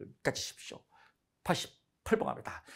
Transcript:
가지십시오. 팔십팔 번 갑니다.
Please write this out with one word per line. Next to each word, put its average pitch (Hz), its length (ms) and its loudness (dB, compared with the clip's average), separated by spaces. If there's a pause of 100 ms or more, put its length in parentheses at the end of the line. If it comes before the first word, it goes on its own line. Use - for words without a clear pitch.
(240)
가지십시오. - 560 -2 (640)
팔십팔 - 760 2
번 - 100 2
갑니다. - 360 -6 (120)